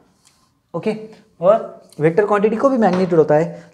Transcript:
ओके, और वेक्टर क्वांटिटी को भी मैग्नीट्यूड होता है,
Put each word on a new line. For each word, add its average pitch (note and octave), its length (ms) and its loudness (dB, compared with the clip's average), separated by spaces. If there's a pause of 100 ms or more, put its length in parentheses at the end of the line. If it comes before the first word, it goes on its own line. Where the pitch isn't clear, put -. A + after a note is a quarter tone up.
(760)
ओके, G#3 200 -6 (460)
और G3+ 420 0 (180)
वेक्टर E3 260 2
क्वांटिटी G#3 300 0
को C4+ 140 0
भी C4 80 0
मैग्नीट्यूड F#3 400 2
होता D3+ 160 2
है, E3 280 -2 (120)